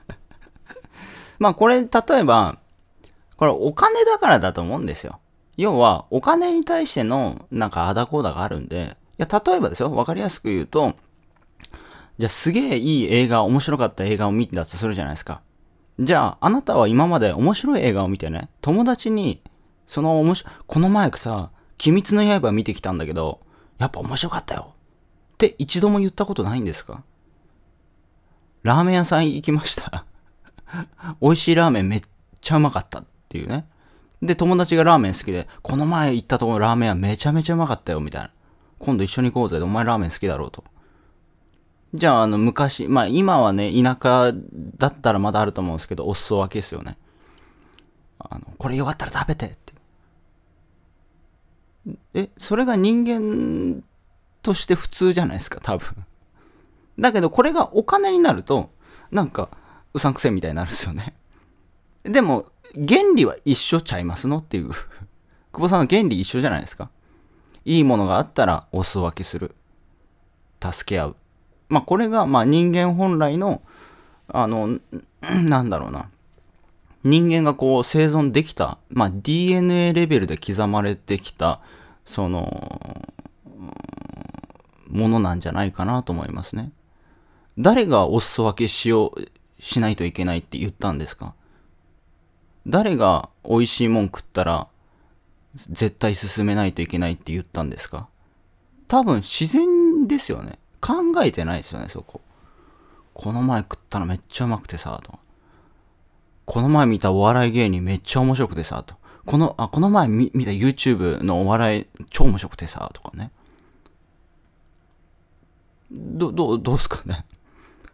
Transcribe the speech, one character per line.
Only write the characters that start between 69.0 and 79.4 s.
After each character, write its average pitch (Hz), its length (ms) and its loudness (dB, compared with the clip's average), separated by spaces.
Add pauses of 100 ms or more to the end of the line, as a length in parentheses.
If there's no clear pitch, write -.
分 85 120 -4
け 92 80 -10
す - 140 -10
る。 87 180 -10 (1040)
助 - 360 -6
け 87 40 0
合 76 80 -2
う。 - 80 -12 (540)
ま 147 120 2
あ、 - 20 -16
こ 185 140 0
れ 220 120 0
が、 220 160 2
ま 135 140 4
あ、 113 60 4
人 170 280 4
間 175 220 2
本 180 240 0
来 151 180 2
の、 190 240 -2 (680)
あ 117 180 -2
の、 110 320 -2 (300)
<clears throat> 175 360 -2
な 143 160 2
ん 120 80 -4
だ 87 80 -2
ろ 55 120 -8
う - 20 -10
な。 - 180 -10 (920)
人 160 260 4
間 165 140 2
が 147 100 2
こ 131 260 2
う 120 40 0
生 156 240 2
存 147 240 2
で 147 120 2
き - 120 -10
た、 - 240 -4 (100)
ま 117 160 0
あ、 95 60 -2
デ 95 60 -8
ィ 160 320 -2